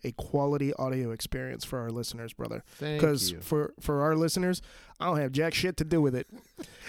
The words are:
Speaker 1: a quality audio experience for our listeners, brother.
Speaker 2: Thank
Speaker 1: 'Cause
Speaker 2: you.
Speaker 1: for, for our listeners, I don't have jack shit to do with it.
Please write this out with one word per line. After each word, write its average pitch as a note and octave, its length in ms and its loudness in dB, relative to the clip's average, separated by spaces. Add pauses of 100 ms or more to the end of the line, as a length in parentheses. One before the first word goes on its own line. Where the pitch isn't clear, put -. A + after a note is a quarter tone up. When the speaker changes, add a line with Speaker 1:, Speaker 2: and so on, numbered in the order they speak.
Speaker 1:
a A#2+ 80 -4
quality C#3+ 640 0
audio C3 380 -2
experience B2+ 520 -6
for C3 140 -6
our A#2 120 -4
listeners, A#2 420 -8
brother. A#2 300 -8 (140)
Speaker 2:
Thank D3+ 240 -4
Speaker 1:
'Cause D3 300 4
Speaker 2:
you. - 100 -8
Speaker 1:
for, D3+ 400 0
for C#3+ 220 0
our D#3 140 4
listeners, F3+ 440 2 (400)
I D#3 60 0
don't E3+ 120 2
have C3+ 140 0
jack D#3 220 2
shit F#3 240 0
to D#3+ 60 0
do D#3+ 180 4
with C3+ 120 4
it. B2 120 -2 (640)